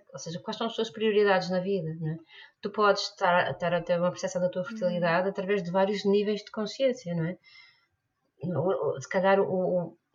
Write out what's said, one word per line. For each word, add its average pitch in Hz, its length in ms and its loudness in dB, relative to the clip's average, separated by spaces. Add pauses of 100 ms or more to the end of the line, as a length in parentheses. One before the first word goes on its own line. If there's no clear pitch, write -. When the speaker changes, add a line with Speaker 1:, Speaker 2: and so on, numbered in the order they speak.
(140)
Speaker 1:
ou 139 60 -14
seja, 175 200 -10
quais 220 180 -8
são 226 100 -2
as 226 80 -10
tuas 220 140 -2
prioridades 202 600 2
na 185 100 0
vida, 175 400 -2
não 156 140 -4
é? 160 40 -6 (440)
Tu 202 100 -6
podes 202 320 2
estar, 175 480 2
estar 170 220 -2
a 170 80 0
ter 175 180 0
uma 175 120 2
percepção 185 300 -4
da 180 80 2
tua 180 200 -4
Speaker 2:
Uhum. - 0 -
Speaker 1:
fertilidade 180 600 0
através 190 340 0
de 170 80 -6
vários 196 340 2
níveis 202 380 2
de - 80 -20
consciência, 214 640 -2
não 165 100 0
é? 180 120 -6 (1040)
O, 170 520 -2
o, 135 60 -10
se - 80 -12
calhar 196 300 4
o, - 60 4
o, 180 520 -2 (180)